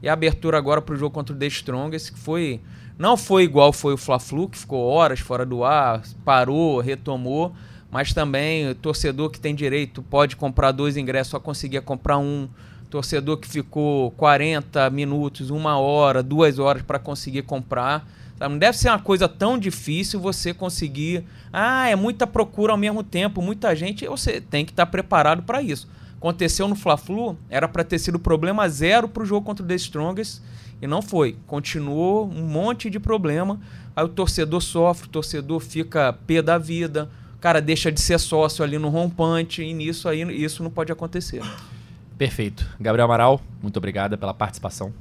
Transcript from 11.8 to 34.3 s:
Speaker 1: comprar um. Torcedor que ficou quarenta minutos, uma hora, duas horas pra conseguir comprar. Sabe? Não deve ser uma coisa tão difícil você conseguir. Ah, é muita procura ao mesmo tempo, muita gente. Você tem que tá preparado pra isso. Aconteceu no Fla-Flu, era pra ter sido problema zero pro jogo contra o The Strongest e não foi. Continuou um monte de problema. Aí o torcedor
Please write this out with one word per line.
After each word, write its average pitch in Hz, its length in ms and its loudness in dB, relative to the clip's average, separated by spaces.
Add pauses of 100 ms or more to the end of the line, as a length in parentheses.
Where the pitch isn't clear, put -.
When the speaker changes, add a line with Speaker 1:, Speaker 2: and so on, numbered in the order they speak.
Speaker 1:
comprar 139 360 -2
um. 143 300 -2 (420)
Torcedor 147 480 -2
que 151 100 -14
ficou 147 640 0
quarenta 143 760 4
minutos, 139 640 -4
uma 151 260 0
hora, 139 460 4
duas 147 340 4
horas 135 240 2
pra 139 160 -4
conseguir 135 460 -8
comprar. 135 600 -2 (320)
Sabe? 139 160 -4
Não 147 60 -4
deve 208 220 4
ser 247 100 4
uma 220 80 4
coisa 190 320 2
tão 233 300 0
difícil 190 600 -4
você 175 360 -4
conseguir. 170 680 -4 (300)
Ah, 254 340 0
é 220 80 4
muita 233 300 0
procura 220 460 0
ao 214 80 4
mesmo 214 240 0
tempo, 196 400 -2
muita 208 320 0
gente. 190 320 -6
Você 269 340 -2
tem 147 240 -2
que - 80 -16
tá 170 140 2
preparado 175 560 2
pra 254 180 -2
isso. 180 260 -6 (300)
Aconteceu 175 500 0
no 202 80 0
Fla-Flu, 190 640 -2 (100)
era 143 200 0
pra 170 160 -2
ter 165 160 0
sido 175 180 -2
problema 170 500 2
zero 175 400 4
pro 220 160 -6
jogo 202 220 0
contra 208 180 -6
o 175 40 -6
The 175 80 0
Strongest 180 680 -4 (400)
e 139 60 -6
não 170 160 0
foi. 151 420 0
Continuou 160 840 -2
um 160 200 -8
monte 214 420 -2
de 202 100 -4
problema. 190 600 0 (360)
Aí 156 80 2
o 170 60 0
torcedor 170 520 0